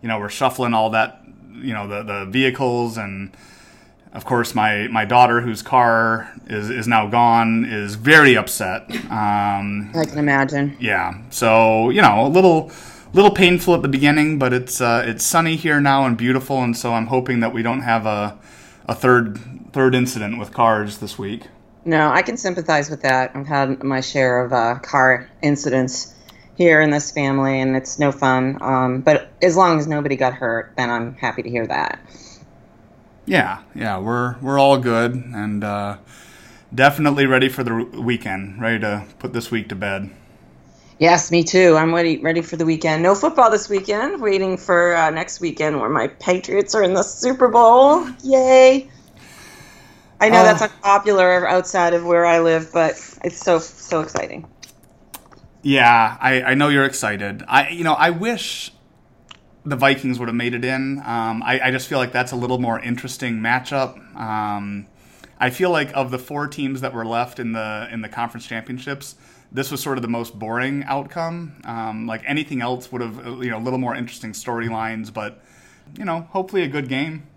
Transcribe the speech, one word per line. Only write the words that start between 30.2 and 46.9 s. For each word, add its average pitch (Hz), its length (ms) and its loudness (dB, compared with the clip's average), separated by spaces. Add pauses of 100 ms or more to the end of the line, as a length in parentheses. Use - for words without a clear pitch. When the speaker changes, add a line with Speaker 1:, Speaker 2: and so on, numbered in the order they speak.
Speaker 2:
hurt, 117 420 -6
then 123 140 -2
I'm 117 260 -6
happy 120 260 -6
to 117 80 -10
hear 117 180 -4
that. - 320 -6 (1300)
Speaker 1:
Yeah, 101 340 0 (140)
yeah, 104 240 -4
we're, 120 420 -4
we're 135 200 0
all 139 180 6
good, 120 380 0
and, 107 480 -6
uh, 101 340 -6 (800)
definitely 143 500 4
ready 131 220 4
for 131 160 -4
the 117 80 -4
r-, 113 120 -2
weekend, 113 800 -6
ready 113 180 -2
to 104 260 -4 (120)
put - 140 -10
this 117 180 -6
week 113 200 -4
to 104 60 -8
bed. 98 340 -6 (920)
Speaker 2:
Yes, 170 320 4
me 170 120 2
too. 180 340 6
I'm 165 180 2
ready, 165 220 0
ready 165 240 -2
for 165 160 -10
the 165 80 -2
weekend. 160 360 0
No 185 140 4
football 269 340 4
this 214 200 0
weekend. 214 520 -4
Waiting 190 360 -2
for, 175 400 2
uh, 160 140 2
next 160 280 -8
weekend 156 400 -2
where 113 100 -2
my 135 200 0
Patriots 185 680 -2
are 214 80 2
in 180 100 2